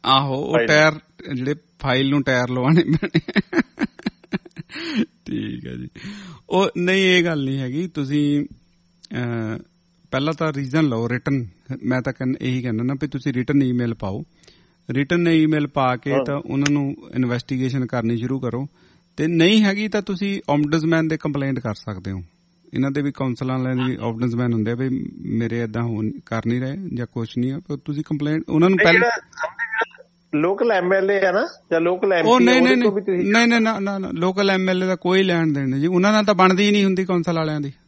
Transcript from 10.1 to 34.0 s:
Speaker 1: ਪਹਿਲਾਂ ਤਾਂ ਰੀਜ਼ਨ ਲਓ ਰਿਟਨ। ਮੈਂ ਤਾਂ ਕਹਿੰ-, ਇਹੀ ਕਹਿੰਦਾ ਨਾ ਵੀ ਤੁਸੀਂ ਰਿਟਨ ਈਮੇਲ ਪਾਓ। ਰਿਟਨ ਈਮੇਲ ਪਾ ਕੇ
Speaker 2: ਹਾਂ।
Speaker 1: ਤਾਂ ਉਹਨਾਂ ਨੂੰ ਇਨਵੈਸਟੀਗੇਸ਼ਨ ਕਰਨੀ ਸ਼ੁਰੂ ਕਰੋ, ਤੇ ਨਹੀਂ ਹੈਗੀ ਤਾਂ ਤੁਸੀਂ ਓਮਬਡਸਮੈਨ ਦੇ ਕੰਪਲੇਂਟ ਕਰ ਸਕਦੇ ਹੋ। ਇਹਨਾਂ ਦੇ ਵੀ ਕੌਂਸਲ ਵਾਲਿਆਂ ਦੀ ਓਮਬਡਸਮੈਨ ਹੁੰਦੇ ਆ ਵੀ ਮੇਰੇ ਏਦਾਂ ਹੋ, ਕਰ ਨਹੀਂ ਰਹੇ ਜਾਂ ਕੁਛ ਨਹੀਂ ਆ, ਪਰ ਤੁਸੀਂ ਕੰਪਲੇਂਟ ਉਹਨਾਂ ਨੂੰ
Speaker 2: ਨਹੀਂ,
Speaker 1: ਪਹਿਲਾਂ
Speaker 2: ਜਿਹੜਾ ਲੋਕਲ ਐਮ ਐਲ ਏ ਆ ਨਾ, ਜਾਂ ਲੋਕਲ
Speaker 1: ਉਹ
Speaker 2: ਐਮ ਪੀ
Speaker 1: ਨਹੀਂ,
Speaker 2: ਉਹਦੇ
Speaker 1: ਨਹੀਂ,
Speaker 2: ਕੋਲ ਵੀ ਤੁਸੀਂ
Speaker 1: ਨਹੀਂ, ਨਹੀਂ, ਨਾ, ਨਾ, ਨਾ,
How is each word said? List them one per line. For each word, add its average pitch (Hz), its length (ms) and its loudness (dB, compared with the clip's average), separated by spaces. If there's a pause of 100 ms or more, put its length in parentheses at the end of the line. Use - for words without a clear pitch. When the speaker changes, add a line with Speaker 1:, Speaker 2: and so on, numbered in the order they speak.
Speaker 1:
ਪਹਿਲਾਂ 143 220 -2
ਤਾਂ 156 200 -2
ਰੀਜ਼ਨ 143 300 0
ਲਓ 117 260 -2
ਰਿਟਨ। 127 380 -2 (360)
ਮੈਂ 127 180 0
ਤਾਂ 131 120 -6
ਕਹਿੰ-, 131 280 -4
ਇਹੀ 127 200 -2
ਕਹਿੰਦਾ 117 220 -4
ਨਾ 131 180 -2
ਵੀ 151 60 -4
ਤੁਸੀਂ 135 260 -4
ਰਿਟਨ 139 300 2
ਈਮੇਲ 123 300 0
ਪਾਓ। 101 300 -6 (680)
ਰਿਟਨ 170 380 0
ਈਮੇਲ 156 400 2
ਪਾ 127 300 0
ਕੇ 139 140 -6
Speaker 2:
ਹਾਂ। 135 140 2
Speaker 1:
ਤਾਂ 139 100 -2
ਉਹਨਾਂ 143 360 -2
ਨੂੰ 143 240 -2 (200)
ਇਨਵੈਸਟੀਗੇਸ਼ਨ 127 720 -2
ਕਰਨੀ 117 320 -2
ਸ਼ੁਰੂ 123 220 -4
ਕਰੋ, 123 280 -6 (500)
ਤੇ 156 100 0
ਨਹੀਂ 175 360 4
ਹੈਗੀ 202 240 0
ਤਾਂ 208 140 -2
ਤੁਸੀਂ 196 480 -6
ਓਮਬਡਸਮੈਨ 160 580 2
ਦੇ 156 100 -2
ਕੰਪਲੇਂਟ 139 420 -4
ਕਰ 113 140 -4
ਸਕਦੇ 98 380 -10
ਹੋ। 92 120 -8 (500)
ਇਹਨਾਂ 131 180 0
ਦੇ 143 100 -2
ਵੀ 139 100 -2
ਕੌਂਸਲ 131 400 -4
ਵਾਲਿਆਂ 127 360 -2
ਦੀ 127 100 -4
ਓਮਬਡਸਮੈਨ 117 560 -2
ਹੁੰਦੇ 113 180 0
ਆ 120 40 -2
ਵੀ 127 300 -4 (160)
ਮੇਰੇ 117 380 -2
ਏਦਾਂ 113 240 -4
ਹੋ, 110 200 -4 (220)
ਕਰ 113 220 -4
ਨਹੀਂ 123 140 0
ਰਹੇ 131 160 -6 (160)
ਜਾਂ 120 200 -6
ਕੁਛ 113 240 -6
ਨਹੀਂ 127 140 -2
ਆ, 139 80 -8
ਪਰ - 180 -10
ਤੁਸੀਂ 147 260 -8
ਕੰਪਲੇਂਟ 151 460 -2
ਉਹਨਾਂ 170 200 4
ਨੂੰ 190 80 4
Speaker 2:
ਨਹੀਂ, 190 160 6
Speaker 1:
ਪਹਿਲਾਂ 226 160 4
Speaker 2:
ਜਿਹੜਾ - 1300 -6
ਲੋਕਲ 196 300 2
ਐਮ 180 220 2
ਐਲ 196 180 2
ਏ 196 140 2
ਆ 180 60 4
ਨਾ, 226 160 0 (240)
ਜਾਂ 165 100 2
ਲੋਕਲ 180 260 0
Speaker 1:
ਉਹ 190 60 4
Speaker 2:
ਐਮ 214 240 6
ਪੀ 240 80 6
Speaker 1:
ਨਹੀਂ, 254 160 6
Speaker 2:
ਉਹਦੇ 254 140 4
Speaker 1:
ਨਹੀਂ, 240 160 2
Speaker 2:
ਕੋਲ 202 100 -2
ਵੀ - 0 -
ਤੁਸੀਂ 190 300 0
Speaker 1:
ਨਹੀਂ, 233 160 4
ਨਹੀਂ, 233 140 4
ਨਾ, 220 180 0
ਨਾ, 196 180 -4
ਨਾ, 190 140 -6